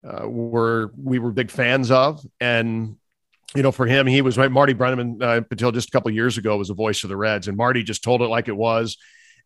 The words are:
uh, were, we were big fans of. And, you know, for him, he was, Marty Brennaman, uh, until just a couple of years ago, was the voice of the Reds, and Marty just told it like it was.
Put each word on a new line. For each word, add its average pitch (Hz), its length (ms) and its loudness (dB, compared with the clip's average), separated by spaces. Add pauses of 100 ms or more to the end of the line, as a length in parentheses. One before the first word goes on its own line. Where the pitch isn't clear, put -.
uh, 107 200 -10
were, 117 680 -2
we 131 220 -2
were 117 120 -4
big 110 200 -2
fans 127 400 2
of. 139 340 2 (140)
And, 113 560 -2 (600)
you 143 60 2
know, 131 100 4
for 127 140 0
him, 131 220 4
he 135 140 4
was, 127 160 2
Marty 135 360 4
Brennaman, 120 480 -2
uh, 117 200 2 (100)
until 117 200 0
just 117 180 -4
a - 20 -14
couple 120 180 0
of 107 60 -2
years 120 220 0
ago, 107 200 0
was 98 120 -6
the 101 40 -6
voice 107 300 -2
of 95 60 -8
the 98 80 -6
Reds, 104 300 -2
and 101 100 -6
Marty 120 260 0
just 110 200 -8
told 123 180 2
it 120 60 0
like 117 200 -2
it 104 80 -6
was. 113 420 -2 (480)